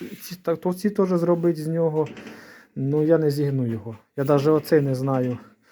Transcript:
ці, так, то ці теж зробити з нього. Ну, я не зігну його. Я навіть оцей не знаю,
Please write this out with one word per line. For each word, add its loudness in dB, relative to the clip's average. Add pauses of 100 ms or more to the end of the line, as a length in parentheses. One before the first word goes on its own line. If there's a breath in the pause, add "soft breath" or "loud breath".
(220)
ці, -14
так, -4
то -2
ці -2
теж 0
зробити 2
з -6
нього. 0 (680 loud breath)
Ну, 0
я 4
не 2
зігну -2
його. -6 (200)
Я 0
навіть 4
оцей 4
не 0
знаю, -2 (340 soft breath)